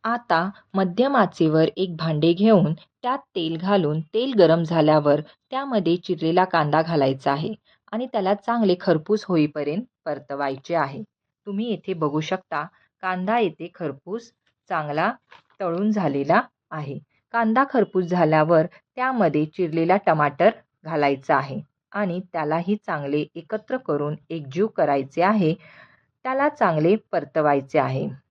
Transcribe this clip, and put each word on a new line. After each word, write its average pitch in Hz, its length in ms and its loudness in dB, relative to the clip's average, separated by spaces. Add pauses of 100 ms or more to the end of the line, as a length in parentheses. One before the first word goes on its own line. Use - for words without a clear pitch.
आता 202 460 -2 (240)
मध्यम 196 420 0
आचेवर 160 480 4 (120)
एक 180 200 -4
भांडे 160 360 0
घेऊन 185 420 4
त्यात - 440 -8
तेल 165 380 -6
घालून 165 440 0
तेल 240 380 -4
गरम 165 240 6
झाल्यावर 151 580 4
त्यामध्ये 220 760 -2
चिरलेला 170 480 0
कांदा 156 380 2
घालायचा 143 500 0
आहे 180 220 -4 (380)
आणि 240 140 -6
त्याला 202 280 -2
चांगले 214 460 0
खरपूस 185 440 0
होईपर्यंत 151 580 -2 (220)
परतवायचे 139 720 -6
आहे. 151 280 -2 (440)
तुम्ही 208 240 -6
येथे 190 220 -6
बघू 156 280 -2
शकता, 160 460 -6 (340)
कांदा 185 380 -4
येथे 170 360 -4
खरपूस 175 580 -10 (360)
चांगला 160 440 -2 (480)
तळून 190 300 -2
झालेला 160 520 2 (280)
आहे. 143 280 -10 (340)
कांदा 233 380 2
खरपूस 190 340 0
झाल्यावर 160 600 4 (300)
त्यामध्ये 220 500 0
चिरलेला 165 500 0
टमाटर 160 540 2 (340)
घालायचा 147 520 0
आहे 135 240 -4 (320)
आणि 185 280 -4 (120)
त्यालाही 170 440 -2 (100)
चांगले 147 380 -4 (100)
एकत्र 214 420 -8
करून 151 400 -4 (140)
एकजीव 165 360 -4
करायचे 143 560 0
आहे. 185 320 2 (680)
त्याला 269 260 -2
चांगले 185 480 2
परतवायचे 147 840 0
आहे. 131 520 -4